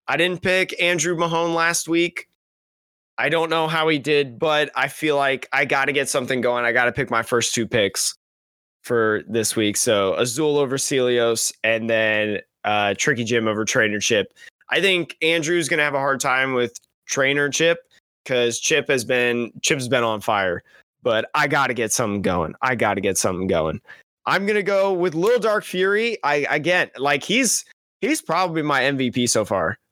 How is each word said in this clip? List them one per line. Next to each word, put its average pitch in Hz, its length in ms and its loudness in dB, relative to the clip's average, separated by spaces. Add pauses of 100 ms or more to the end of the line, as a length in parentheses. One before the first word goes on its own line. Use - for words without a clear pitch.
I 135 100 -2
didn't 175 260 0
pick 185 380 0
Andrew 175 360 0
Mahone 170 380 0
last 165 320 0
week. 170 400 -2 (880)
I 131 120 0
don't 165 200 0
know 160 180 2
how 160 200 0
he 160 100 2
did, 143 400 0
but 151 380 2
I 135 140 0
feel 151 260 -2
like 135 380 0
I 139 120 2
gotta 139 280 0
get 139 160 0
something 127 320 -2
going. 120 240 0
I 117 80 0
gotta 120 180 2
pick 123 180 -4
my 117 140 0
first 117 320 0
two 117 100 -2
picks 101 480 0 (680)
for 110 440 0
this 110 280 -2
week. 104 220 0
So 98 380 2
Azul 127 440 0
over 139 180 0
Celios, 123 720 0 (120)
and 113 260 0
then, 107 500 0 (260)
uh, 104 320 0
Tricky 120 260 0
Jim 113 240 0
over 107 180 -2
Trainer 104 340 0
Chip. 101 340 0 (360)
I 151 120 0
think 180 400 0
Andrew's 165 480 0
gonna 156 140 2
have 147 100 -2
a 139 60 0
hard 135 200 0
time 131 340 0
with 123 240 -2 (280)
Trainer 143 440 0
Chip 170 300 2 (460)
'cause 120 340 0
Chip 143 300 0
has 131 160 0
been, 120 460 0 (100)
Chip's 135 260 0
been 120 160 2
on 110 180 0
fire. 98 420 0 (400)
But 113 320 0
I 151 120 2
gotta 139 280 0
get 110 180 -2
something 101 300 -2
going. 87 400 -2
I 131 120 0
gotta 107 240 0
get 95 180 -2
something 92 300 -2
going. 80 320 0 (460)
I'm 185 220 0
gonna 208 160 0
go 196 280 2
with 180 220 0
Lil 196 260 2
Dark 208 240 0
Fury. 202 600 0
I, 143 260 0
again, 156 480 0
like, 143 260 0
he's, 226 400 0 (380)
he's 285 220 -2
probably 165 400 -2
my 139 200 2
M 139 140 2
V 127 140 0
P 120 160 0
so 110 180 2
far. 95 320 0 (140)